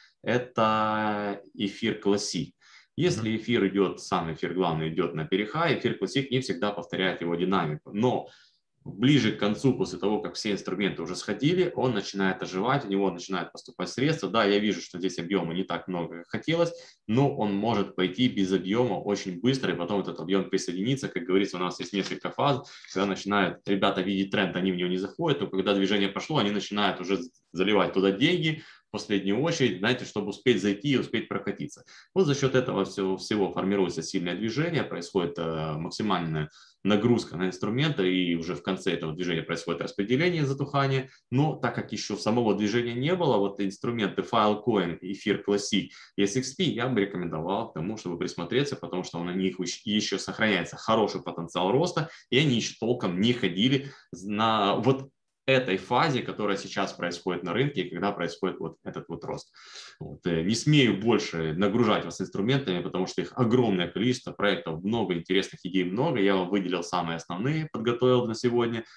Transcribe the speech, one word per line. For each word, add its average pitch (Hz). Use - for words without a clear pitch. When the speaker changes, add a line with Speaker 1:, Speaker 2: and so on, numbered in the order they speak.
Speaker 1:
Это 107
эфир 104
Classic. 101
Если 127
Speaker 2:
Мгм. 110
Speaker 1:
эфир 110
идёт, 95
сам 82
эфир 82
главный 82
идёт 80
на 78
перехай, 120
эфир 107
Classic 131
не 127
всегда 101
повторяет 90
его 85
динамику. 85
Но 101
ближе 117
к -
концу, 107
после 92
того, 101
как 87
все 104
инструменты 92
уже 87
сходили, 165
он 123
начинает 95
оживать, 98
у -
него 98
начинают 87
поступать -
средства. 139
Да, 107
я 101
вижу, 98
что -
здесь 87
объёма 85
не 92
так 85
много, 85
как 85
хотелось, 170
но 131
он 104
может 104
пойти 101
без 98
объёма 98
очень 95
быстро, 120
и -
потом 87
этот 82
объём 92
присоединится. 98
Как 87
говорится, 92
у -
нас 90
есть 90
несколько -
фаз, 131
когда 98
начинают 98
ребята 98
видеть 98
тренд, 92
они 92
в 90
него 90
не 92
заходят, 147
но 95
когда 95
движение 101
пошло, 120
они 104
начинают 101
уже 90
заливать 92
туда 98
деньги, 156
в -
последнюю 101
очередь, 127
знаете, 113
чтобы 101
успеть 101
зайти 104
и 127
успеть -
прокатиться. -
Вот 180
за 139
счёт 127
этого 104
всего, 95
всего 95
формируется 90
сильное 87
движение, 117
происходит, 87
э, 80
максимальная 82
нагрузка 104
на 92
инструменты, 107
и 90
уже 82
в -
конце 92
этого 80
движения 85
происходит 82
распределение, 147
затухание. 135
Но 143
так -
как -
ещё 104
самого 107
движения 117
не 135
было, 151
вот 98
инструменты 101
Filecoin, 104
Эфир 95
Classic 101
и 101
S 98
X -
P, 190
я 120
бы 117
рекомендовал 90
к -
тому, 98
чтобы 87
присмотреться, 90
потому 87
что -
у 87
них 92
ещё 104
сохраняется 95
хороший 110
потенциал 87
роста, 156
и 120
они 139
ещё -
толком 110
не 117
ходили 120
на 104
вот 131
этой 127
фазе, 127
которая 95
сейчас 95
происходит 87
на 87
рынке, 127
и 87
когда 90
происходит 87
вот 80
этот -
вот 85
рост. -
Вот, 76
э, 82
не 104
смею 123
больше 87
нагружать 101
вас 85
инструментами, 98
потому 92
что -
их 85
огромное 110
количество, 107
проектов 85
много, 101
интересных 92
идей 90
много. 120
Я 98
вам 92
выделил 90
самые 85
основные, 135
подготовил 120
на 113
сегодня, 117